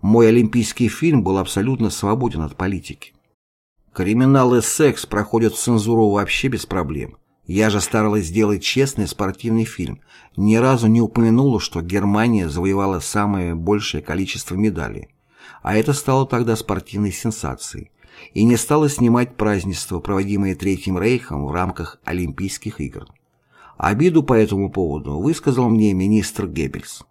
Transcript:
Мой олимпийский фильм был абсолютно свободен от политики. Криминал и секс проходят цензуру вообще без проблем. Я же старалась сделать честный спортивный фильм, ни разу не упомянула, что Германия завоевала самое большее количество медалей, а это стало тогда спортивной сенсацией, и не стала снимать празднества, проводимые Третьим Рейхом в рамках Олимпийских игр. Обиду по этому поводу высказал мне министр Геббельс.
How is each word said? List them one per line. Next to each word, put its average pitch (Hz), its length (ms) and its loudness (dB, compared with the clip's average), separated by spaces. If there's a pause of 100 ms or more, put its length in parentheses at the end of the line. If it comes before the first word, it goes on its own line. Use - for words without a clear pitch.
Мой 113 260 6
олимпийский 113 600 2
фильм 151 340 2
был 95 140 0
абсолютно 110 520 -2
свободен 101 520 -2
от 76 140 -8
политики. 92 580 -8 (800)
Криминал 127 600 4
и 117 60 4
секс - 440 0
проходят 110 500 0
цензуру 113 540 2
вообще 101 400 -2
без 113 160 -6
проблем. 78 520 -6 (300)
Я 107 220 2
же 104 120 2
старалась 107 440 0
сделать 101 380 0
честный 131 440 0
спортивный 113 580 -2
фильм, - 360 -10 (340)
ни 104 200 4
разу 117 320 4
не 113 140 6
упомянула, 113 580 2
что - 220 -6
Германия 101 680 0
завоевала 95 500 0
самое 98 540 -2
большее 85 480 -2
количество - 540 -6
медалей, 82 540 -2 (520)
а - 140 -2
это 110 180 2
стало 135 320 0
тогда 117 300 0
спортивной 101 560 -4
сенсацией, - 800 -8 (420)
и 104 100 2
не 117 140 6
стала 151 320 2
снимать 120 460 2
празднества, 95 640 -4
проводимые 98 560 -2
Третьим 95 440 -2
Рейхом 92 460 -2
в 71 60 -6
рамках 87 520 -6
Олимпийских 90 800 -6
игр. - 260 -10 (680)
Обиду 156 460 2
по 135 100 0
этому 101 380 2
поводу 76 480 -4
высказал 127 500 0
мне 107 240 4
министр 101 540 0
Геббельс. - 640 -8